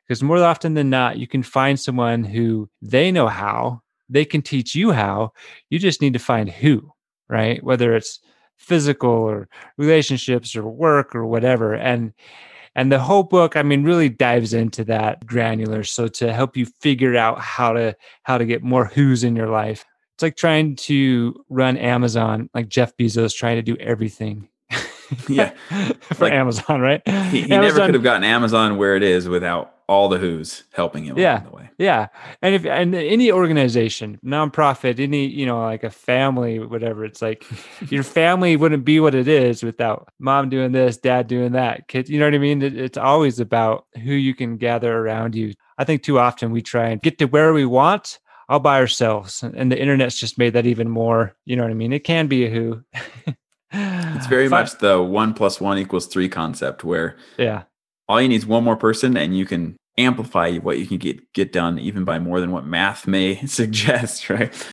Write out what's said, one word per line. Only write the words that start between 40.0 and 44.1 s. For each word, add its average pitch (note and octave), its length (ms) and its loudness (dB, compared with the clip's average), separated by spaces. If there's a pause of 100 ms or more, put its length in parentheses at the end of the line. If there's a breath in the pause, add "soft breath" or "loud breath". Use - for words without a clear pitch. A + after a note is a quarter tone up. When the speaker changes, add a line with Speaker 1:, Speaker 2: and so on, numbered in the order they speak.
Speaker 1:
mom C3+ 300 0
doing C3 240 -2
this, B2+ 240 2
dad B2 320 0
doing B2 240 -2
that, B2 340 -2
kids, C3 240 -6
you D3 80 -2
know D3 60 4
what D3 100 4
I C#3+ 40 2
mean? C#3+ 240 0
It, C#3 140 -4
it's C3 220 -8
always C3+ 400 2
about A2 480 0 (160)
who C3 100 -4